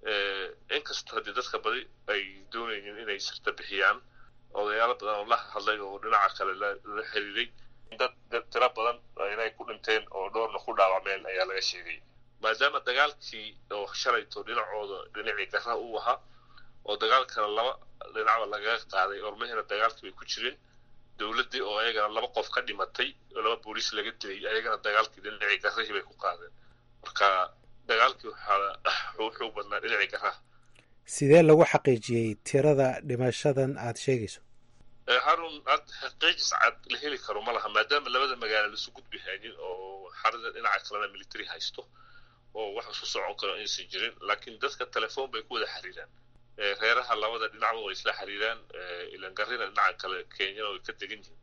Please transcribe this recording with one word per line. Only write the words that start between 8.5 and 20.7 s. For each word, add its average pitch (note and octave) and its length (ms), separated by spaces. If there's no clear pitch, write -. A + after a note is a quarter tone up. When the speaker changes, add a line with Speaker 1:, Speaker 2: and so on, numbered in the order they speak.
Speaker 1:
badan A#2+ 280
inay A2 220
ku - 120
dhinteen G#2+ 440
oo G2 220
dhowrna A2 280
ku - 160
dhaawacmeen G2 520
ayaa F#2 200
laga F#2+ 160
sheegay. E2+ 360
Maadaama B2+ 420
dagaalkii B2+ 680
oo G2+ 220
shalayto A2 520
dhinacooda, G#2 560
dhinacii G#2 360
Garraha A2+ 300
uu A2+ 220
ahaa, A#2+ 200
oo G#2 140
dagaalkana A2+ 520
laba A2+ 240
dhinacba A2 360
lagaga G#2+ 440
qaaday, F#2+ 320
Ormihina G#2+ 400
dagaalkii G#2+ 400
bay F#2+ 100
ku - 120
jireen, A#2+ 320